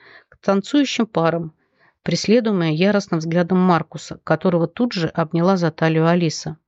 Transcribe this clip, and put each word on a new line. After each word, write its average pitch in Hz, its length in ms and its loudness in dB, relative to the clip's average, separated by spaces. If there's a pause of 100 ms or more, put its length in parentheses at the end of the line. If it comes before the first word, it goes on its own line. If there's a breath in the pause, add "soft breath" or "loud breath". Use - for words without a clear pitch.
(280 loud breath)
к - 100 -20
танцующим 226 680 0
парам, 165 480 -2 (500)
преследуемая 196 680 0
яростным 185 500 0
взглядом 170 380 0
Маркуса, 170 680 0
которого 165 420 0
тут 240 240 -4
же 170 160 -2
обняла 170 480 0
за 170 160 0
талию 160 360 0
Алиса. 165 500 -2 (100)